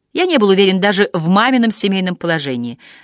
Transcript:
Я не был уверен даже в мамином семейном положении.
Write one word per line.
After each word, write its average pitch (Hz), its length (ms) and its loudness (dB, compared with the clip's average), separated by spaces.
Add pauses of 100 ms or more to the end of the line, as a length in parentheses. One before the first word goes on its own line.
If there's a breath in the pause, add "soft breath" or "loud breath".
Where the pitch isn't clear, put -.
(140)
Я 330 120 -2
не 349 120 0
был 208 120 2
уверен 190 300 2
даже 202 320 0
в 165 160 -4
мамином 226 440 2
семейном 190 440 -2
положении. 135 640 -6 (260 loud breath)